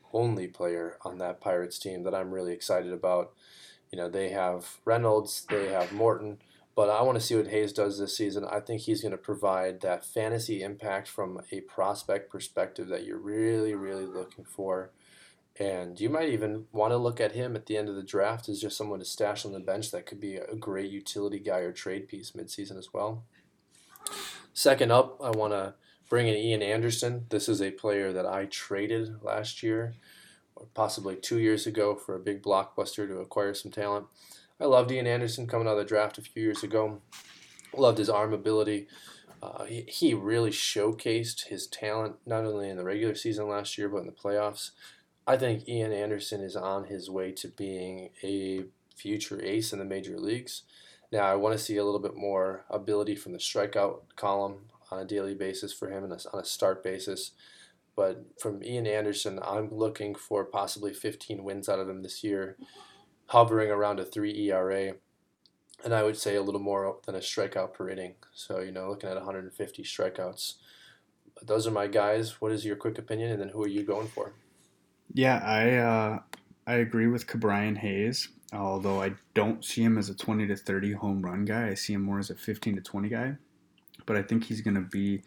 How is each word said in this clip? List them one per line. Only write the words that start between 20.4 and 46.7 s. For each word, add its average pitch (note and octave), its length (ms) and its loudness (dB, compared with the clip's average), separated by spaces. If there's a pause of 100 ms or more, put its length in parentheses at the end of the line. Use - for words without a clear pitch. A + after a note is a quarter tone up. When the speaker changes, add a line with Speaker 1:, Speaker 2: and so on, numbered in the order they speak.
Speaker 1:
great G2 360 -4
utility G2+ 480 -4
guy G2 200 0
or F2+ 120 -2
trade G2 360 -8
piece - 240 -14
midseason G2 460 -10
as F#2 160 -14
well. G#2+ 300 -4 (1300)
Second C3 380 6
up, B2+ 300 8
I B2+ 100 -2
wanna G#2 420 0 (360)
bring A#2+ 180 6
in A2 80 6
Ian A2 260 2
Anderson. A#2 680 0
This G#2+ 200 0
is G#2 100 4
a G2 120 0
player G2 420 0
that F#2 140 0
I F#2+ 180 -2
traded A2 800 -4
last G#2+ 400 -4
year, A2+ 320 0 (600)
or - 200 -18
possibly G#2 400 -2
two A#2 240 -2
years G#2+ 260 4
ago, G#2 300 2
for - 180 -6
a F#2 60 -4
big G2+ 240 -4
blockbuster G2 640 0
to F#2+ 100 -6
acquire G2+ 380 -2
some - 160 -10
talent. G#2 340 -2 (540)
I - 60 0
loved B2+ 260 8
Ian C3 140 0
Anderson A#2+ 400 0
coming A2+ 220 0
out A2 60 4
of G#2 40 2
the G2+ 80 0
draft G#2+ 320 2
a - 40 -12
few - 200 -10
years A2 220 0
ago. G#2+ 360 0 (760)
Loved A#2+ 240 8
his G#2 100 2
arm G#2+ 240 4
ability. G#2 540 2 (560)
Uh, - 220 -10
he, A#2 220 -8
he D3 280 4
really A2 340 2
showcased A2+ 1000 0
his F#2+ 180 -8
talent, G#2+ 480 -4 (100)
not A2+ 180 0
only G#2 240 -2
in F#2+ 100 -6
the F2+ 60 -6
regular G#2 300 0
season G#2 340 -2
last G#2 300 -4
year, G#2 100 -2
but G2+ 120 -2
in F2+ 80 -6
the F#2 40 -12
playoffs. G#2 600 -2 (560)
I C3 100 6
think A#2 300 0
Ian A2+ 240 0
Anderson G#2 500 -2
is F#2+ 140 -6
on F#2+ 300 -2